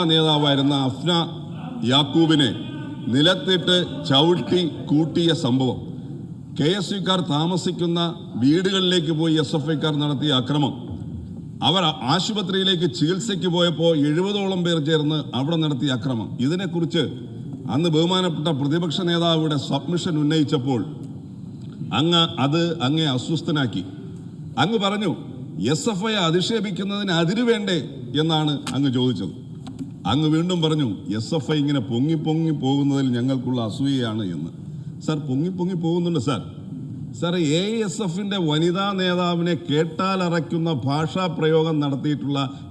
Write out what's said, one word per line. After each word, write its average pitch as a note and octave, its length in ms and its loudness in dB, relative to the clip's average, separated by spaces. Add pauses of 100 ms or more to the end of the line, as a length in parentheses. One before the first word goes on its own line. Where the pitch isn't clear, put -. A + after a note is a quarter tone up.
നേതാവായിരുന്ന D3 720 4
അഫ്ന C#3 360 0 (800)
യാക്കൂബിനെ D3 580 4 (640)
നിലത്തിട്ട് F3+ 640 2 (340)
ചവിട്ടി E3 520 4 (280)
കൂട്ടിയ E3 400 2 (140)
സംഭവം, B2+ 340 2 (840)
കെ C#3+ 80 2 (120)
എസ് G3 140 -4
യുക്കാർ F#3 260 0 (100)
താമസിക്കുന്ന E3+ 720 0 (360)
വീടുകളിലേക്ക് F3+ 840 4
പോയി D#3+ 240 4
എസ് D3+ 120 -2
എഫ് D3+ 160 0
ഐക്കാർ D3+ 240 0
നടത്തിയ D3 460 0
അക്രമം, C#3 320 0 (920)
അവർ F3 200 4 (300)
ആശുപത്രിയിലേക്ക് F#3+ 800 0
ചികിത്സയ്ക്ക് F#3 540 0
പോയപ്പോൾ E3+ 500 4
എഴുപതോളം F#3 680 0
പേർ E3+ 220 2
ചേർന്ന് D3+ 340 2 (160)
അവിടെ C#3+ 200 0
നടത്തിയ D3 420 0
അക്രമം, A2 420 -4
ഇതിനെക്കുറിച്ച് E3+ 640 0 (680)
അന്ന് D#3+ 180 2
ബഹുമാനപ്പെട്ട E3+ 580 2 (100)
പ്രതിപക്ഷ D3+ 440 0
നേതാവ് E3+ 380 2
ഇവിടെ D#3 180 2
സബ്മിഷൻ D3+ 680 -2
ഉന്നയിച്ചപ്പോൾ C#3 580 2 (1120)
അങ്ങ് E3 300 4 (220)
അത് D#3 160 2 (200)
അങ്ങേ D#3 240 2
അസ്വസ്ഥനാക്കി. C#3 800 -2 (800)
അങ്ങ് A3 160 2
പറഞ്ഞു, G3+ 320 0 (600)
"എസ് D#3 180 -2
എഫ് G3 160 -2
ഐ A3 80 0
അധിക്ഷേപിക്കുന്നതിന് G3 1000 0
അതിര് E3+ 300 2
വേണ്ടേ?" G#3 360 2 (420)
എന്നാണ് D#3 340 2 (220)
അങ്ങ് C#3 180 2
ചോദിച്ചത്. A#2+ 400 0 (760)
അങ്ങ് D3 220 2
വീണ്ടും E3+ 320 2
പറഞ്ഞു, D#3 260 2 (300)
"എസ് A2 180 -4
എഫ് D#3 160 -2
ഐ D#3 60 2
ഇങ്ങനെ C#3+ 220 2
പൊങ്ങി B2 360 0
പൊങ്ങി D#3+ 360 0
പോകുന്നതിൽ C#3 560 2 (100)
ഞങ്ങൾക്കുള്ള B2 440 0
അസൂയയാണ്" A#2 640 -2
എന്ന്. E2 260 -6 (500)
സർ, D#3 140 -2
പൊങ്ങി C#3+ 340 -2
പൊങ്ങി F3+ 240 -4
പോകുന്നുണ്ട്, E3+ 460 0
സർ. A2 220 -2 (800)
സർ, E3+ 140 -2
എ E3 280 2 (220)
എസ് G3 160 -4
എഫിൻ്റെ G3 360 -4
വനിതാ E3+ 540 2
നേതാവിനെ F3 640 2 (160)
കേട്ടാലറയ്ക്കുന്ന E3+ 1040 0
ഭാഷാപ്രയോഗം D#3 1080 2
നടത്തിയിട്ടുള്ള C#3+ 600 0 (320)